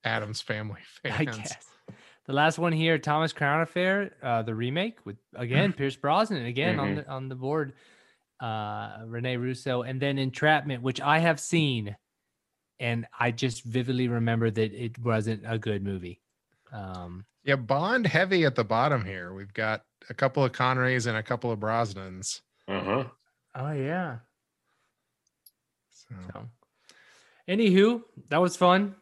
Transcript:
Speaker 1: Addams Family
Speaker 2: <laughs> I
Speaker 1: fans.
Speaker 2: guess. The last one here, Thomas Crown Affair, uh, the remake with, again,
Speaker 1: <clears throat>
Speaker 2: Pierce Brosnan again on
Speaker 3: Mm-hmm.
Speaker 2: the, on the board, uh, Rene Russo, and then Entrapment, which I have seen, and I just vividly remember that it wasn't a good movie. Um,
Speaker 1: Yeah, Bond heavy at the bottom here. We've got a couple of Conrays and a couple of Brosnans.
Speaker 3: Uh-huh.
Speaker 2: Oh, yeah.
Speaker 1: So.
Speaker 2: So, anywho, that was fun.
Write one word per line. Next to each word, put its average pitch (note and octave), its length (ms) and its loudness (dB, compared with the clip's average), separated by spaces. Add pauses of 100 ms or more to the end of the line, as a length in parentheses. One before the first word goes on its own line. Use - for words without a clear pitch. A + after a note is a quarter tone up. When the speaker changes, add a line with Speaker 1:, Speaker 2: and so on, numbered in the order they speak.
Speaker 1:
Addams G#2+ 380 -4
Family G#2+ 400 -8 (120)
Speaker 2:
<laughs> - 120 -20
I C3+ 200 0
Speaker 1:
fans. A#2 120 -4
Speaker 2:
guess. - 320 -12 (580)
The C#3 60 -6
last D3+ 260 4
one E3 140 2
here, D#3+ 260 4
Thomas D3+ 340 0
Crown D3 300 2
Affair, F#3 600 0
uh, A#2 200 0
the A2+ 140 -4
remake D#3 500 -2
with, G#2 100 -12 (200)
again, C3+ 360 2
Speaker 1:
<clears throat> - 40 -6
Speaker 2:
Pierce C#3 180 -2
Brosnan E3 520 0
again D3 340 0
on C#3 80 -2
Speaker 3:
Mm-hmm. - 80 -2
Speaker 2:
the, D3 120 -8
on C3 200 -8
the C3 80 -10
board, C3+ 380 -4 (680)
uh, G#2+ 680 -8
Rene A#2+ 300 -4
Russo, B2 460 -4
and C3 200 -6
then C#3 160 0
Entrapment, C#3 640 2
which B2+ 180 -2
I D3+ 200 4
have E3 180 4
seen, B2 580 0 (840)
and A#2+ 260 -2 (120)
I B2 120 2
just A#2+ 320 -4
vividly B2 460 0
remember A#2 420 2
that G#2+ 220 0
it A#2 260 -8
wasn't A2 480 0
a A2+ 140 -2
good G2+ 240 -2
movie. F2+ 360 -8 (520)
Um, F#2 520 -12 (200)
Speaker 1:
Yeah, C#3 100 2
Bond D3+ 500 0
heavy F3+ 420 4
at B2 100 2
the A#2 80 2
bottom A#2 400 2
here. F#2 280 -8
We've G2 220 -14
got A2 300 -2 (260)
a B2 40 -12
couple C3+ 300 2
of B2 60 2
Conrays B2+ 560 2
and A2+ 100 0
a A2 60 -2
couple A#2 300 -4
of G#2+ 80 -4
Brosnans. G2 800 -4 (260)
Speaker 3:
Uh-huh. G2 380 -2 (500)
Speaker 2:
Oh, C3+ 180 -6
yeah. D3 440 -4 (1700)
Speaker 1:
So. - 240 -20 (180)
Speaker 2:
So, A#2 160 -14 (1000)
anywho, G#3 540 6 (260)
that D3 120 4
was F3+ 160 4
fun. F#3+ 460 6